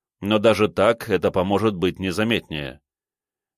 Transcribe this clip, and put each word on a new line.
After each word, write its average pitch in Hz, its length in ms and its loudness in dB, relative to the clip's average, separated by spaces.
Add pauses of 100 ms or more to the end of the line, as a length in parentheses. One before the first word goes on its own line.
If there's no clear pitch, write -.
(200)
но 107 180 0
даже 104 300 4
так 107 420 0
это 92 220 0
поможет 98 420 0
быть 90 240 -2
незаметнее. 92 800 -4 (760)